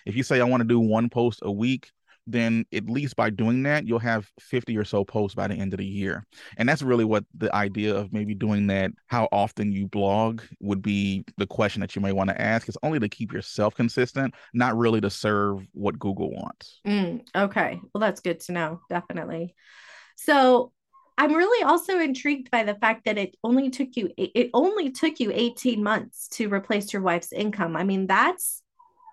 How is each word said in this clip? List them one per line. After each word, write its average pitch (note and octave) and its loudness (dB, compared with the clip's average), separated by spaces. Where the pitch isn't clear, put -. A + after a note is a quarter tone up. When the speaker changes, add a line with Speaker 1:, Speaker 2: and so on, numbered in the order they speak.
Speaker 1:
If G#2+ -6
you C3 -2
say, B2+ 2
"I A#2+ 6
wanna B2 4
do A#2 4
one A2+ 2
post A#2+ 0
a G2+ -4
week," A#2+ -2
then A2+ 0
at G2+ -6
least C3+ -2
by A2+ 2
doing A2+ 0
that, D3 0
you'll A2+ 0
have A2+ -2
fifty A#2+ -4
or G#2+ 0
so G2+ 0
posts G#2 -2
by G2 -4
the G2+ -2
end G2 -4
of F#2+ -6
the G2 -6
year. F#2+ -4
And A#2 2
that's D3 0
really A#2+ 4
what A2 2
the G#2 -2
idea G#2 0
of G2+ -4
maybe G#2 -4
doing G#2 0
that, F#2+ 0
how A#2 0
often G#2 0
you G2 -2
blog G#2+ 0
would G2+ -4
be G2 0
the G2 0
question G#2 -2
that G2 -6
you G2 -4
may G2 0
wanna F#2+ 0
ask. A2 -2
It's G#2 -8
only D3+ 0
to G#2 -2
keep - -10
yourself G#2+ -2
consistent, B2+ 0
not A#2+ 2
really A2+ 4
to G2+ 0
serve G2+ 0
what G2+ -2
Google F#2+ -2
wants. - -14
Speaker 2:
Mm, G3+ -2
okay. F#3+ 0
Well, G#3 -4
that's G#3+ 0
good E3+ -4
to - -10
know. E3+ -4
Definitely. F3 -8
So B3+ 4
I'm D4 4
really G4 4
also E4+ 2
intrigued C#4 -2
by A3+ 2
the G#3 0
fact A3 0
that G#3+ 0
it F#3+ -4
only B3+ 2
took B3+ -4
you, G3+ -2
it, F3+ -4
it A#3+ 2
only E4+ 2
took D#4 -2
you A#3 -2
eighteen A#3 0
months - -2
to G#3 -2
replace G3+ -2
your G3 -2
wife's F3 0
income. G3+ -2
I F3 0
mean, F#3+ 0
that's B3 0